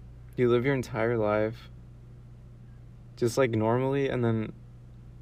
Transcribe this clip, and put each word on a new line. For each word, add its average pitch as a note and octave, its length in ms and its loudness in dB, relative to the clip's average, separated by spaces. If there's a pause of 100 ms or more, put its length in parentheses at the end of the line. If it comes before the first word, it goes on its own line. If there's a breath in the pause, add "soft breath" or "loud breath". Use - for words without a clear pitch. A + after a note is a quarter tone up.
(360)
you B2 140 4
live A#2+ 160 6
your C#3 80 4
entire A#2 440 0
life G#2+ 520 2 (1500)
just, A#2 200 2
like, C3 140 6
normally, B2+ 580 2
and B2+ 140 0
then A2+ 300 2 (680)